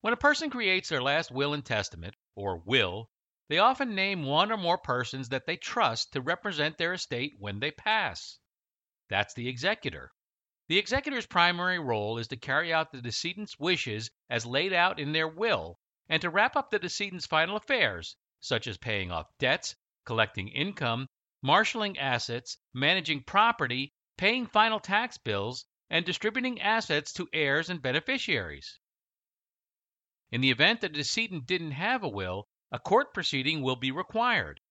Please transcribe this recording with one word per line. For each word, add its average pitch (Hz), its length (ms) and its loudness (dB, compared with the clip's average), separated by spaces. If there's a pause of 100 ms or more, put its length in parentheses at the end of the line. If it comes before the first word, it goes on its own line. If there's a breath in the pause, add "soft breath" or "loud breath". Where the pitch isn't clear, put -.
When 226 120 2
a 247 40 2
person 285 340 2
creates 196 380 0
their 143 140 0
last 143 280 2
will 139 220 0
and 147 120 -4
testament, 98 500 -2 (200)
or 95 300 -4
will, 107 460 2 (380)
they 151 100 0
often 247 360 4
name 190 300 0
one 156 260 4
or 226 60 0
more 175 220 2
persons 127 500 -4
that 127 180 -4
they 170 100 -2
trust - 580 0
to 135 80 -2
represent 156 560 -2
their 170 160 0
estate 143 440 -4
when 101 220 -6
they 147 100 -2
pass. 202 680 -2 (720)
That's 98 260 0
the 120 120 -6
executor. 127 640 -4 (580)
The 170 100 4
executor's 262 480 -2
primary 175 520 2
role 113 400 0
is 113 100 -6
to 131 80 -8
carry 156 360 0
out 160 180 2
the 127 120 -12
decedent's 175 580 -6
wishes 127 500 0 (200)
as 117 160 0
laid 151 260 0
out 180 260 4
in 147 140 -4
their 160 160 2
will 160 480 -2 (320)
and 160 140 0
to 180 80 0
wrap 202 260 2
up 277 140 -2
the 208 80 0
decedent's 180 480 -6
final 165 300 2
affairs, 156 600 0 (240)
such - 260 -2
as 104 120 -8
paying 98 340 -2
off 80 140 -4 (120)
debts, 139 380 0 (300)
collecting 110 420 0
income, 135 580 -4 (360)
marshaling 202 560 2
assets, 123 580 -2 (180)
managing 147 480 2
property, 143 680 2 (240)
paying 233 300 2
final 220 340 4
tax 220 380 0
bills, 104 480 -4 (260)
and 165 140 0
distributing 226 540 -2
assets 202 520 0
to 175 200 -6
heirs 156 360 2
and 175 140 -6
beneficiaries. 127 960 -2 (1500)
In 123 100 -2
the 131 120 4
event 165 300 4
that 175 100 -4
the 147 60 -6
decedent 170 500 -4
didn't 170 240 -2
have 202 320 -2
a 160 40 -2
will, 98 380 -4 (240)
a - 80 -6
court 269 340 2
proceeding 151 480 -2
will 131 140 0
be 127 160 -2
required. 175 720 -2 (100)